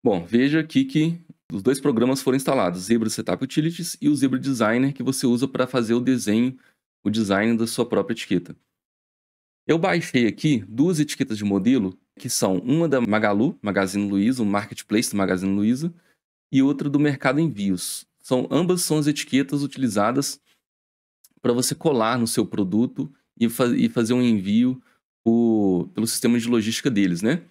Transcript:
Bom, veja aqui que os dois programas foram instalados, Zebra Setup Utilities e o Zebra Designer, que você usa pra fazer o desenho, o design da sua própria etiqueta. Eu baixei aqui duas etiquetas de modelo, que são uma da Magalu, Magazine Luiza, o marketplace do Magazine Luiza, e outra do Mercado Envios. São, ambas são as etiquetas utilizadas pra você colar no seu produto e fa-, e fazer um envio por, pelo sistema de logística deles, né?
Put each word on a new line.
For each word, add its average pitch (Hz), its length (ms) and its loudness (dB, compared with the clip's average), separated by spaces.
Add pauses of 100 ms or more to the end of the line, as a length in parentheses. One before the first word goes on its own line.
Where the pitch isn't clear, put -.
Bom, 95 220 2
veja 135 360 2
aqui 156 220 0
que 170 380 -2 (320)
os 98 80 -6
dois 127 180 2
programas 131 440 0
foram 131 120 2
instalados, 95 500 -2
Zebra 113 220 2
Setup 110 360 -4
Utilities 165 580 -4
e 147 80 2
o 147 60 2
Zebra 127 240 0
Designer, 127 560 0
que 123 80 -8
você 127 240 -2
usa 123 200 2
pra 127 200 -2
fazer 117 260 0
o 120 60 2
desenho, 123 600 0 (440)
o 104 80 0
design 107 440 0
da 113 120 -2
sua 117 200 -2
própria 107 280 -2
etiqueta. 85 420 -4 (1080)
Eu 156 100 2
baixei 165 480 0
aqui 110 400 0
duas 147 340 0
etiquetas 135 380 -2
de 104 60 -6
modelo, 101 520 2 (200)
que - 160 -10
são 98 260 0
uma 160 320 0
da 135 100 2
Magalu, 107 640 2
Magazine 101 480 -2
Luiza, 110 320 2
o 107 40 0
marketplace 104 680 -2
do 104 60 -4
Magazine 95 360 0
Luiza, 127 400 0 (580)
e 135 120 4
outra 143 260 0
do 143 100 0
Mercado 139 400 2
Envios. 101 680 -4 (100)
São, 127 320 -2
ambas 175 320 0
são 156 160 0
as 147 80 0
etiquetas 143 560 -2
utilizadas 123 800 -2 (1000)
pra 120 100 2
você 127 220 -2
colar 123 420 0
no 117 80 0
seu 113 180 -2
produto 101 680 -2 (260)
e 113 80 2
fa-, 123 200 0
e 117 200 2
fazer 117 280 0
um 123 80 2
envio 117 580 2 (420)
por, 110 680 2
pelo 110 140 -2
sistema 120 320 0
de 113 80 -4
logística 113 420 0
deles, 95 320 0
né? 139 300 -2